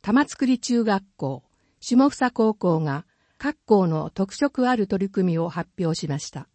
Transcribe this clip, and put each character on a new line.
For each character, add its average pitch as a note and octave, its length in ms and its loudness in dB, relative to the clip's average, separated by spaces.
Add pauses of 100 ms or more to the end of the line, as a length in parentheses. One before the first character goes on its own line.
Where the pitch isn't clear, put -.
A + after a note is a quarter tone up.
玉 C4 240 2
造 B3+ 320 -2
中 A#3+ 260 0
学 G3 200 0 (140)
校、 C3+ 260 -6 (360)
下 C4+ 300 4
総 B3 220 -2
高 A3 220 2
校 E3+ 260 0
が D3 260 -4 (320)
各 D4 280 -6
校 G3 220 4
の D#3 220 -2
特 - 260 -6
色 C4 340 0
あ B3+ 60 2
る G#3+ 100 0
取 G3 220 -4
り - 20 -8
組 F#3 240 0
み E3 40 -2
を E3 100 -2
発 D#3 220 -8 (100)
表 D#3+ 160 -2
し D3+ 140 -8
ま C#3+ 100 -4
し - 100 -12
た。 - 260 -14